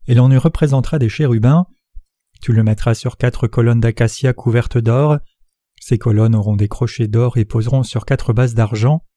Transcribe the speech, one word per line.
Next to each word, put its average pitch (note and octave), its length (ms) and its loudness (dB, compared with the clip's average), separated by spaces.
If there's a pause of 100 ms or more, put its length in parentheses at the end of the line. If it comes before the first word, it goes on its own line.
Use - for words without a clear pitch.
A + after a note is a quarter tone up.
et C3 60 2
l'on B2+ 180 6
y C3+ 40 6
représentera C#3 640 0
des A#2 100 0
chérubins. B2+ 600 2 (720)
Tu A#2+ 100 -2
le A2 120 2
mettras A2 300 0
sur - 240 -8
quatre - 280 -2
colonnes A#2 320 0
d'acacia A#2 540 0
couvertes A#2+ 460 -2
d'or. C3+ 420 2 (580)
Ces - 200 -2
colonnes A2+ 360 2
auront G#2 220 0
des G2+ 100 0
crochets A#2 400 -4
d'or A#2 300 0
et A2+ 80 2
poseront A#2+ 400 -2
sur - 200 -6
quatre - 280 -2
bases A#2+ 220 0
d'argent. A2+ 520 0 (100)